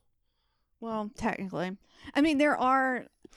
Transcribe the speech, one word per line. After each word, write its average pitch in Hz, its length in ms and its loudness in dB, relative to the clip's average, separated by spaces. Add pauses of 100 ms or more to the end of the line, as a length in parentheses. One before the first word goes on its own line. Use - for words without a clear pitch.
(800)
Well, 220 360 -6
technically. 185 640 -4 (360)
I 277 60 2
mean, 302 160 4
there 285 220 2
are, 262 480 2 (300)